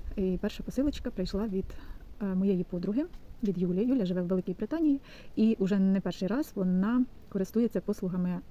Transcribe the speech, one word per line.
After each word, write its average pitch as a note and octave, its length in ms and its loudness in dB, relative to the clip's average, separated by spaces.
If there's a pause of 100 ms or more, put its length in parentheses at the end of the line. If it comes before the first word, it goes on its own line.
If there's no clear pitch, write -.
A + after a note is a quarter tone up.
(160)
І F#3 240 2
перша - 220 -4
посилочка C4+ 480 -2
прийшла G3 380 -2
від, F#3+ 180 -2 (560)
е, - 20 -4
моєї F#3+ 400 2
подруги, G#3 420 -2 (360)
від F#3+ 160 0
Юлі. F3+ 260 2
Юля B3 220 2
живе F3+ 160 0
в F3 40 -2
Великій F#3 260 0
Британії, C#4+ 480 2 (360)
і A3 220 6
уже G3 200 2
не F#3+ 220 4
перший F#3 280 -2
раз B3+ 260 -2
вона G3 500 2 (240)
користується G#3 520 0
послугами, F3+ 600 0 (100)